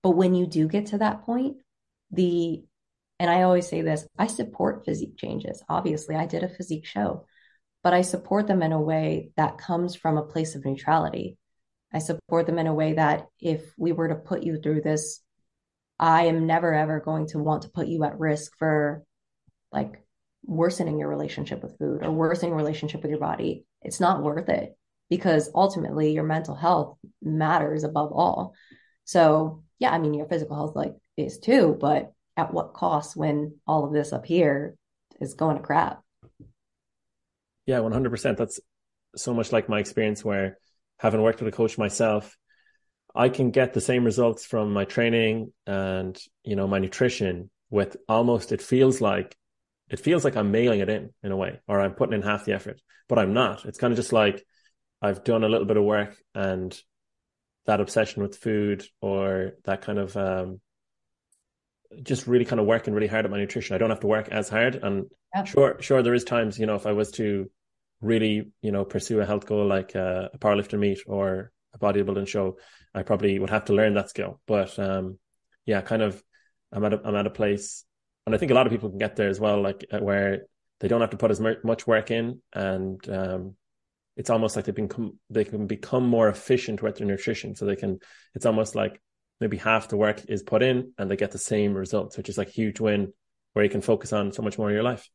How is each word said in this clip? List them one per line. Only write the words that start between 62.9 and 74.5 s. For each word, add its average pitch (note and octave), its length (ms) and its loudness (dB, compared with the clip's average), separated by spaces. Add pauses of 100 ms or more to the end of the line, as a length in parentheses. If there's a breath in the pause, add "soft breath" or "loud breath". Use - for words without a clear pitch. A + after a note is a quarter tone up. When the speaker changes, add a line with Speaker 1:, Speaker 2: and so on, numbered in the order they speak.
Speaker 2:
really G#2+ 140 0
hard A2 160 0
at G2 60 -4
my G2+ 80 -4
nutrition. G2+ 360 -4
I F#2 40 -2
don't A2+ 120 2
have G#2+ 100 -2
to A2 60 -4
work G#2+ 220 0
as G#2 200 -4
hard. A#2 280 2
And G2+ 300 -4 (280)
Speaker 1:
Yeah. G3 100 -2
Speaker 2:
sure, - 360 4
sure, C3 220 4
there A#2+ 120 4
is B2 100 0
times, A2+ 340 -2
you A2 80 0
know, G#2+ 100 0
if G2+ 100 -6
I G#2+ 60 0
was G#2 200 0
to G2+ 380 -2 (500)
really, G#2+ 500 0 (120)
you G#2+ 80 -2
know, G2 140 0
pursue G#2 360 -2
a G2+ 60 0
health G#2 200 -2
goal G#2 200 2
like, F#2+ 300 0
uh, F#2 360 -2
a - 60 -20
powerlifting G#2 400 0
meet G2+ 280 0
or G2 460 -4 (220)
a - 40 -20
bodybuilding G2+ 500 0
show, F#2+ 300 -2 (360 soft breath)
I G2 80 -6
probably G2 360 0
would F#2+ 120 -2
have G#2+ 160 0
to G2+ 60 2
learn G#2 220 4
that G2+ 160 -2
skill. G2 360 -8
But, G2 320 -2